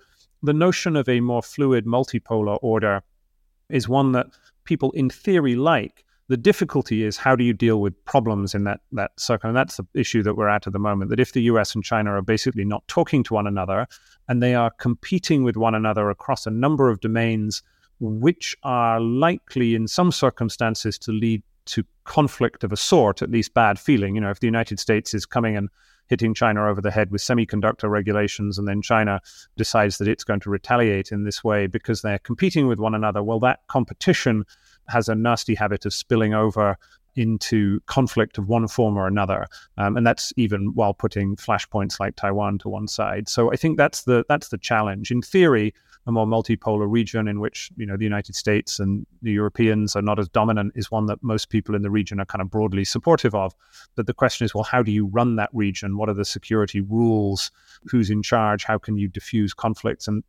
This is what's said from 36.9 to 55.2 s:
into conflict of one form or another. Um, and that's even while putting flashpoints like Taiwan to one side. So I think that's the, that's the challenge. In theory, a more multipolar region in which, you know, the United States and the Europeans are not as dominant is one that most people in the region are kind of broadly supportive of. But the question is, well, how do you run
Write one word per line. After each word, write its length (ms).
into 720
conflict 540
of 100
one 180
form 300
or 100
another. 400
Um, 220
and 80
that's 320
even 360
while 200
putting 420
flashpoints 640
like 160
Taiwan 440
to 100
one 180
side. 400
So 240
I 40
think 200
that's 280
the, 260
that's 180
the 80
challenge. 540
In 100
theory, 540
a 60
more 140
multipolar 640
region 380
in 100
which, 380
you 80
know, 140
the 60
United 300
States 460
and 260
the 120
Europeans 600
are 60
not 180
as 120
dominant 440
is 160
one 140
that 180
most 280
people 240
in 80
the 80
region 280
are 60
kind 160
of 100
broadly 340
supportive 500
of. 200
But 120
the 80
question 320
is, 80
well, 100
how 180
do 80
you 160
run 300